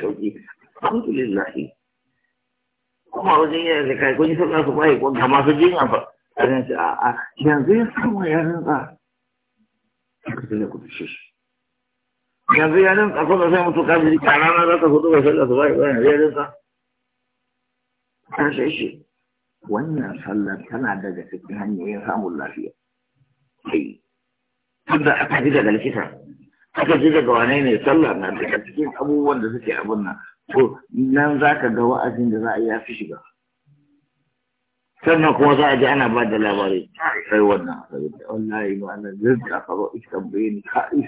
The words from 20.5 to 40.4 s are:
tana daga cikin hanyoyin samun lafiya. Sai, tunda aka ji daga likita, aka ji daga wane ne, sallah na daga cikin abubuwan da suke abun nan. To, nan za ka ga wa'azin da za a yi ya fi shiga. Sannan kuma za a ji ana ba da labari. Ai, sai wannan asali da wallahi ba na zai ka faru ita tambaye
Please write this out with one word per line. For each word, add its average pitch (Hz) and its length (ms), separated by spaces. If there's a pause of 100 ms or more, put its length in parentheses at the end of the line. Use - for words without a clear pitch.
tana 120 260
daga 92 320
cikin 95 320
hanyoyin 101 480
samun 92 320
lafiya. 50 320 (960)
Sai, 64 340 (880)
tunda 147 320
aka - 240
ji 143 80
daga 117 200
likita, 107 320 (720)
aka 156 220
ji 143 140
daga 151 200
wane 120 320
ne, 117 200
sallah 143 320
na 95 160
daga - 320
cikin 135 320
abubuwan 143 480
da 113 80
suke 117 240
abun 107 280
nan. 92 120 (380)
To, 127 260 (140)
nan 139 460
za 147 200
ka 135 80
ga 117 160
wa'azin 120 480
da 107 80
za 113 140
a 95 60
yi 113 80
ya 113 120
fi 117 160
shiga. 92 240 (1800)
Sannan 156 320
kuma 143 220
za 147 100
a 139 100
ji 127 80
ana 135 220
ba 120 180
da 110 120
labari. 101 580
Ai, - 240 (100)
sai 107 100
wannan 95 440
asali 71 260
da - 180
wallahi 107 520
ba 98 180
na 104 220
zai 120 160 (140)
ka - 120
faru 92 320
ita - 180
tambaye 98 380